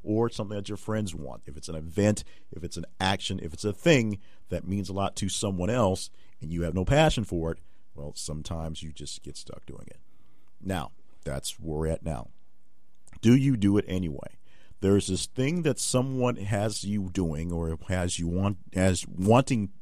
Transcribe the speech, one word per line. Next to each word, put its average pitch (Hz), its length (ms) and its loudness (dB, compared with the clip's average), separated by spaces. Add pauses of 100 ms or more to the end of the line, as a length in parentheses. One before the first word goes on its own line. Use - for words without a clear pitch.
or 110 280 2
something 104 260 -4
that 101 140 -4
your 101 80 -6
friends 107 360 -2
want. 65 300 -8
If 71 140 -10
it's - 100 -10
an 85 60 -6
event, 101 500 4 (260)
if 85 140 -8
it's 87 140 -6
an 85 80 -8 (120)
action, 95 440 0
if 82 100 -6
it's - 140 -4
a 104 80 2
thing 113 440 4 (300)
that 82 180 -2
means 95 220 0
a 95 60 -6
lot 98 220 0
to 101 120 -2
someone 92 400 0
else, 107 400 4 (340)
and 78 100 -6
you 85 100 0
have 82 120 0
no 92 100 2
passion 143 400 6
for 82 280 -2
it, - 60 -6 (360)
well, 71 200 -8
sometimes 80 680 -6
you 78 100 -8
just - 300 -10
get - 160 -10
stuck - 260 -10
doing - 220 -10
it. - 120 -14 (600)
Now, 90 320 -4 (320)
that's 71 340 -4
where 76 200 -4
we're 80 80 2
at 80 160 0
now. 65 260 -4 (960)
Do 117 120 10
you 135 220 6
do 101 220 6
it 98 100 2
anyway? 90 480 -2 (440)
There's 98 260 6
this 92 180 0
thing 151 380 0
that 147 160 2
someone 127 580 2
has 104 480 0
you 98 240 0
doing, 85 440 0
or 80 260 -2 (100)
has 90 300 0
you 85 100 0
want, 95 300 2 (160)
as 92 340 4
wanting 107 640 4 (120)